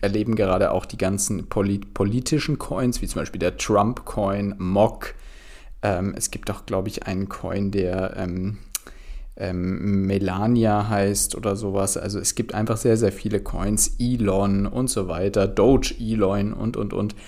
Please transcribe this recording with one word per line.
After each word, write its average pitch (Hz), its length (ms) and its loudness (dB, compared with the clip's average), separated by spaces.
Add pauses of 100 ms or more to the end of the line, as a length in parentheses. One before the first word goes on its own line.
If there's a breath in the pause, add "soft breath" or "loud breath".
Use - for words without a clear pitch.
erleben 107 340 0
gerade 95 380 4
auch 92 120 0
die - 140 -10
ganzen 98 500 -2
polit-, 101 460 -2
politischen 127 640 0
Coins, 123 420 -2
wie - 60 -4
zum - 160 -4
Beispiel - 160 -8
der 90 180 0
Trump-Coin, 101 1000 0
mock. 98 560 2 (680 loud breath)
Ähm, 95 340 0
es - 160 -4
gibt - 180 -6
auch, - 160 -8
glaub 95 220 -2
ich, - 180 -8
einen 95 220 -2
Coin, 98 420 -4
der, 92 460 0
ähm, 92 420 -4 (800 loud breath)
ähm, 95 720 0
Melania 104 840 2
heißt 101 460 2
oder 98 220 -2
sowas. 98 400 0
Also 98 240 -4
es - 160 -2
gibt - 180 -2
einfach 110 220 0
sehr, 117 200 4
sehr 110 140 4
viele 104 300 -2
Coins, - 580 0
Elon 101 680 2
und 127 220 0
so 95 200 -2
weiter, 98 400 2
Doge 123 500 4
Elon 101 540 2
und, 110 240 -4
und, 104 160 -4
und. 101 240 -2 (120)